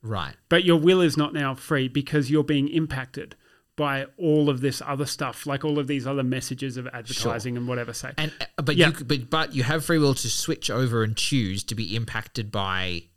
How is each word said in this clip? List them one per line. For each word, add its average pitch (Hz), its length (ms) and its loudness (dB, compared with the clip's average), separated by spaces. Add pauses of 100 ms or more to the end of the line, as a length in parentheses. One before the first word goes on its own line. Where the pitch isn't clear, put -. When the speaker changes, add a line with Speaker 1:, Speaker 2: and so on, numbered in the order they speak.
Speaker 1:
Right. 95 320 -6 (140)
Speaker 2:
But 175 160 4
your 170 160 6
will 185 200 6
is 165 160 4
not 147 160 0
now 139 220 -2
free 131 340 -2
because 139 400 0
you're 151 160 4
being 143 240 2
impacted 151 680 -4 (400)
by 139 300 -2 (120)
all 151 320 6
of 131 120 2
this 135 220 0
other 139 220 -2
stuff, - 400 -6
like, 139 180 -2
all 151 140 2
of 143 80 -2
these 135 200 -2
other 139 180 -2
messages 127 540 -4
of 123 100 -10
advertising 120 680 -4
Speaker 1:
Sure. 120 60 -4
Speaker 2:
and 120 80 -4
whatever 120 240 -4
say. 131 240 -10
Speaker 1:
And, 151 160 -4 (260)
uh, - 40 -2
but 147 140 2
Speaker 2:
Yeah. 165 120 8
Speaker 1:
you 160 80 2
c-, - 80 -8
but, 127 260 -2
but 160 240 -2
you 131 100 0
have 147 200 0
free 170 140 2
will 143 160 6
to - 160 -4
switch - 400 -2
over 117 340 2
and 110 120 0
choose 98 480 0
to - 120 -6
be 104 180 -4
impacted 110 560 -6
by 95 540 -2 (120)